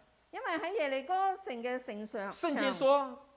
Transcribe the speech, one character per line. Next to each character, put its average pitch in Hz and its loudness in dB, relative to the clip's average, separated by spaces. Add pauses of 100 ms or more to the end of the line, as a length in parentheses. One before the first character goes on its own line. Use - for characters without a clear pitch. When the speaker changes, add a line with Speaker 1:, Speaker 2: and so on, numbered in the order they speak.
(300)
Speaker 1:
因 349 -10
為 440 -6 (140)
喺 359 -4
耶 311 0
利 269 -2
哥 349 -4 (240)
城 240 -8
嘅 247 -2
城 214 -8
牆， 202 -6
Speaker 2:
聖 320 0
經 269 2
說 269 2 (120)